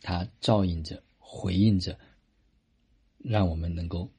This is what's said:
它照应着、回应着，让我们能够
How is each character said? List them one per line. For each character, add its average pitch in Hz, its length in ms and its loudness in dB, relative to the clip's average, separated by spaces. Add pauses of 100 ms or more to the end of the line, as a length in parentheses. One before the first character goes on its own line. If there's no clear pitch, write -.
它 90 260 -4 (140)
照 104 240 4
应 85 180 -2
着、 - 200 -12 (160)
回 - 360 -6
应 101 240 6
着， 87 200 -4 (1200)
让 107 280 2
我 82 80 -2
们 82 180 -4
能 85 160 -6
够 87 300 -6